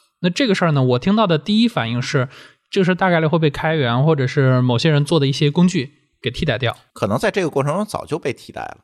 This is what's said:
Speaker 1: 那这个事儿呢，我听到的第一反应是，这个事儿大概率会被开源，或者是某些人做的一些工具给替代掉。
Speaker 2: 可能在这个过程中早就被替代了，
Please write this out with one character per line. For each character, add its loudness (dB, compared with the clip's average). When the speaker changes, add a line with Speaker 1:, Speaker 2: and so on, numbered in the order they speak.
Speaker 1:
那 0
这 0
个 2
事 0
儿 2
呢， 2
我 2
听 0
到 2
的 2
第 0
一 4
反 -4
应 -2
是， -2
这 0
个 2
事 4
儿 2
大 0
概 2
率 2
会 2
被 2
开 -2
源， 0
或 2
者 0
是 2
某 2
些 0
人 2
做 0
的 2
一 0
些 0
工 2
具 -4
给 -8
替 -6
代 -2
掉。 -4
Speaker 2:
可 -4
能 -2
在 -2
这 -2
个 -2
过 -2
程 -2
中 -4
早 -8
就 -6
被 -6
替 -20
代 -12
了， -14